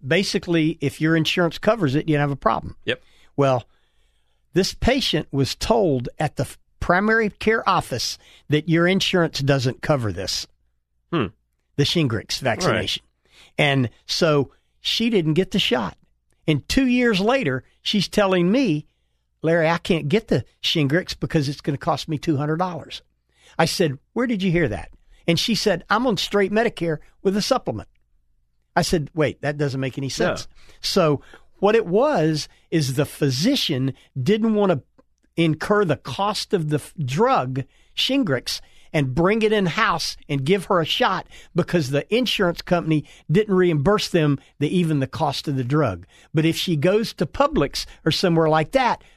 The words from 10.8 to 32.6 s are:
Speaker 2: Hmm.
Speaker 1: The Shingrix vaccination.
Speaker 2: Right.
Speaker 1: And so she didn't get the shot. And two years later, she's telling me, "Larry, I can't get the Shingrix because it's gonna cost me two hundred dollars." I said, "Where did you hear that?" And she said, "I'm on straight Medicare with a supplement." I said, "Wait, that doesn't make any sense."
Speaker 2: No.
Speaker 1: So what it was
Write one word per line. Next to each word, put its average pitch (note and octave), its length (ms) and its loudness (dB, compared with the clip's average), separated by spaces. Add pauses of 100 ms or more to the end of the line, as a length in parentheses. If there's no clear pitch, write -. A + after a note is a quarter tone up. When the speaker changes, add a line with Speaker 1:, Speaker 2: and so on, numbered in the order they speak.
Speaker 2:
Hmm. D3 140 0 (500)
Speaker 1:
The C#3+ 60 2
Shingrix C3+ 560 -2
vaccination. A2+ 640 -2
Speaker 2:
Right. - 60 -20 (480)
Speaker 1:
And C#3 320 2 (160)
so D3 460 0 (280)
she - 300 -2
didn't E3 240 2
get F#3 160 0
the G#3 80 -2
shot. B2 400 -2 (480)
And D3+ 220 0
two C4 180 2
years A#3+ 340 2
later, G3+ 440 0 (180)
she's G3 260 -2
telling F#3 420 2
me, G3+ 360 0 (560)
"Larry, E3 260 2
I E3 100 0
can't D3+ 300 -2
get G3+ 200 0
the C3+ 160 0 (180)
Shingrix D#3 560 0
because D3 300 0
it's C#3+ 120 -8
gonna C#3+ 180 -4
cost - 300 -4
me D#3 100 -4
two D#3 180 -2
hundred D3 220 -2
dollars." F3+ 440 -8 (560)
I E3 60 4
said, D3+ 340 0 (140)
"Where B3 140 -2
did A3 160 -2
you F#3+ 80 2
hear E3 180 2
that?" F2 220 -8 (360)
And E3+ 120 2
she - 160 -2
said, F3+ 360 -2
"I'm A3+ 160 0
on G#3+ 100 0
straight G3+ 360 0
Medicare G#3 460 -2 (240)
with G3 140 0
a G3+ 60 -2
supplement." B2+ 460 -2 (880)
I F3 60 4
said, D#3 320 -2
"Wait, D3 280 -2
that D3 160 -4
doesn't C3+ 220 -2
make C3 180 -6
any C3+ 100 -4
sense." - 400 -4
Speaker 2:
No. - 60 -20 (260)
Speaker 1:
So D#3 400 2 (400)
what G#3 160 4
it A3 100 2
was E3+ 640 0 (220)